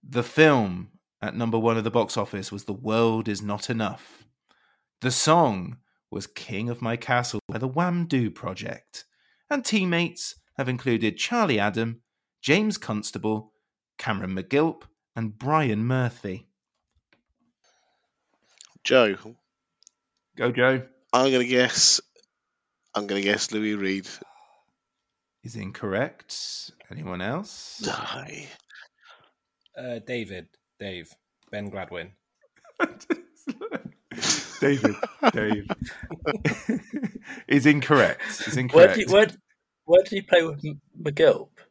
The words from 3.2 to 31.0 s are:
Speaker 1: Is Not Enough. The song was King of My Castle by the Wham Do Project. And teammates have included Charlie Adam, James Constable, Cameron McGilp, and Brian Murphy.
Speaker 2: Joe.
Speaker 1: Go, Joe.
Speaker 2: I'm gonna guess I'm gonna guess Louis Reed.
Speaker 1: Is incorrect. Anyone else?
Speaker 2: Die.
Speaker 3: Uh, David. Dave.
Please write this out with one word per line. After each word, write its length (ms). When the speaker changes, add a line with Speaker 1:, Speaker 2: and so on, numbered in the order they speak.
Speaker 1:
Is 120
Not 300
Enough. 540
The 100
song 640
was 160
King 440
of 120
My 140
Castle 500
by 120
the 100
Wham 380
Do 260
Project. 720
And 160
teammates 680
have 140
included 500
Charlie 420
Adam, 400
James 360
Constable, 720
Cameron 380
McGilp, 480
and 200
Brian 480
Murphy. 600
Speaker 2:
Joe. 320
Speaker 1:
Go, 160
Joe. 300
Speaker 2:
I'm 200
gonna 120
guess 560
I'm 120
gonna 160
guess 300
Louis 220
Reed. 340
Speaker 1:
Is 140
incorrect. 1120
Anyone 320
else? 560
Speaker 2:
Die. 680
Speaker 3:
Uh, 280
David. 420
Dave. 320